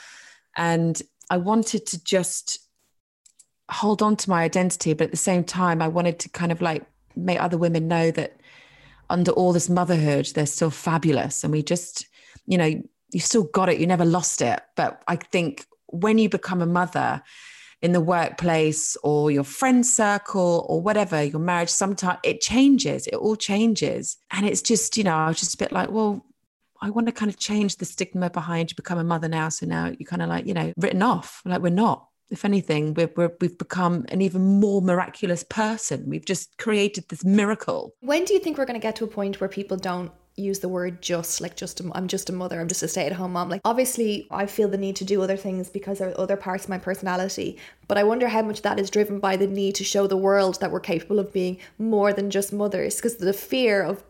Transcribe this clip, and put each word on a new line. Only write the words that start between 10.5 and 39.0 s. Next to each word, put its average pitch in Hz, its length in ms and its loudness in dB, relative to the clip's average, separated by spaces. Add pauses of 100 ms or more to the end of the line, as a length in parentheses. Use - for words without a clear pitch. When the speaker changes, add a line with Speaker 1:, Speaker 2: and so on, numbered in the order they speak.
Speaker 1:
fabulous. 156 760 0
And 156 60 0
we 151 120 2
just, - 460 -6 (360)
you 185 140 2
know, 160 240 2 (280)
you 180 100 -2
still 214 240 2
got 180 260 2
it. 160 100 2
You 165 60 2
never 175 180 4
lost 170 380 2
it. 117 180 2 (160)
But - 320 -2
I 175 80 0
think 170 480 -2 (220)
when 214 320 2
you 220 100 6
become 185 320 -2
a 170 60 0
mother 170 560 0 (580)
in 175 120 2
the 175 80 4
workplace 160 1040 0
or 147 260 4
your 139 140 2
friend 247 420 2
circle 202 800 2
or 160 140 0
whatever, 190 400 2
your 147 160 -2
marriage, 170 300 0
sometimes 190 560 -2
it - 160 0
changes, 233 640 4
it - 80 -4
all 214 220 0
changes. 196 800 0 (160)
And 196 120 0
it's 196 160 0
just, - 360 0
you 214 80 2
know, 170 100 4
I 160 140 2
was 165 100 0
just - 160 -4
a - 40 -8
bit - 120 -2
like, - 220 -2
well, 208 340 0 (560)
I 202 80 -4
wanna 233 220 0
kind 208 180 -2
of - 80 -8
change 208 380 0
the - 80 -8
stigma 180 440 -4
behind 170 440 -2
you - 20 -16
become - 240 -4
a 165 60 0
mother 165 240 -2
now. 160 220 -2
So 165 160 -6
now 165 300 -2
you 151 80 -14
kinda, 170 220 -4
like, 170 200 -4
you 196 80 -4
know, 165 220 -2
written 185 240 0
off, 214 440 0
like, 180 180 -2
we're 175 80 2
not. 190 380 2 (200)
If - 160 -8
anything, 156 500 2
we're, 165 220 2
we're, 170 240 2
we've 175 160 0
become 175 520 0
an 185 120 -2
even 190 380 4
more 202 240 4
miraculous 180 640 0
person. 214 640 -2
We've 156 160 -6
just - 340 -6
created 208 500 0
this - 160 -10
miracle. 202 760 2
Speaker 2:
When 294 240 0
do 415 100 2
you 370 60 4
think 302 180 -4
we're 269 60 0
gonna 240 160 -6
get 220 160 -4
to 226 80 -4